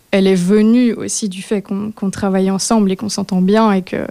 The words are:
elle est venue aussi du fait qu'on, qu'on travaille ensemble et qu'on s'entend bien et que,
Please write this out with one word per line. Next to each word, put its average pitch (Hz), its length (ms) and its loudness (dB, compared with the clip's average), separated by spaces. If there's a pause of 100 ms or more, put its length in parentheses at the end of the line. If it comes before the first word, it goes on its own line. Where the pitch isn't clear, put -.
(120)
elle 190 160 2
est 190 80 4
venue 214 580 4
aussi 202 360 -6
du 185 120 -10
fait 196 200 -4
qu'on, 208 300 -8
qu'on 196 180 -6
travaille 190 420 0
ensemble 196 400 0
et 190 60 -4
qu'on 208 120 -8
s'entend 190 320 -2
bien 214 300 4
et 190 100 0
que, - 300 -6